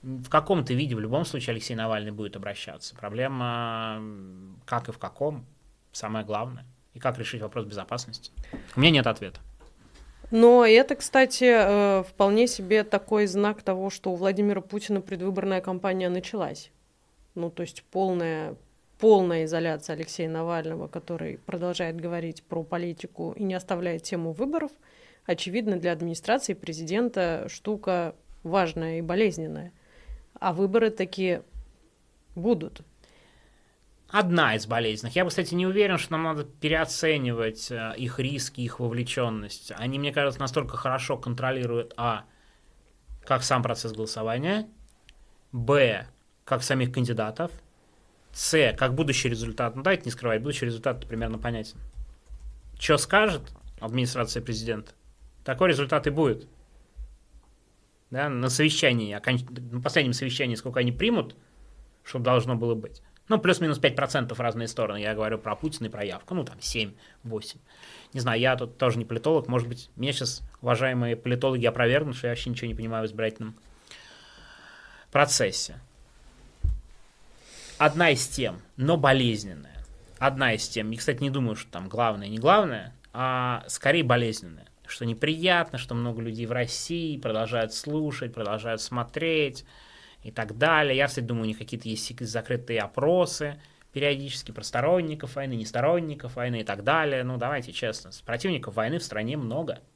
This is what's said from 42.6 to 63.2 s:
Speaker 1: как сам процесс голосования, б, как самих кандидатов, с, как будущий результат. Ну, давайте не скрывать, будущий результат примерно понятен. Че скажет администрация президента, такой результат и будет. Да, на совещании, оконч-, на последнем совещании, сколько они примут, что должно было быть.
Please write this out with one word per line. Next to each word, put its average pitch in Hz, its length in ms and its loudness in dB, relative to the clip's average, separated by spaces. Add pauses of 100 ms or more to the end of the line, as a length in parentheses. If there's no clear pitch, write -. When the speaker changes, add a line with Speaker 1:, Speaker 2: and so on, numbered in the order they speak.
Speaker 1:
как 127 200 2
сам 127 180 2
процесс 117 320 -4
голосования, 120 720 -2 (840)
б, 120 560 4 (360)
как 127 200 0
самих 127 280 2
кандидатов, 120 600 -2 (840)
с, 139 440 4
как 127 180 2
будущий 135 340 2
результат. 117 460 -4
Ну, 135 80 -8
давайте 180 220 2
не 120 60 -4
скрывать, 113 300 0
будущий 131 240 -4
результат 120 400 -4
примерно 113 320 -4
понятен. 113 400 -6 (1040)
Че 151 180 4
скажет 196 460 2 (360)
администрация 120 600 -2
президента, 110 520 -6 (520)
такой 135 240 2
результат 143 380 0
и - 20 2
будет. 139 380 2 (1600)
Да, 135 180 -2
на 127 220 0
совещании, 123 680 2
оконч-, 123 300 -2 (260)
на 123 80 -4
последнем 135 320 2
совещании, 123 440 -2
сколько 127 260 -2
они 120 100 2
примут, 190 420 0 (680)
что - 160 -6
должно 123 380 4
было 117 180 0
быть. - 260 -12 (280)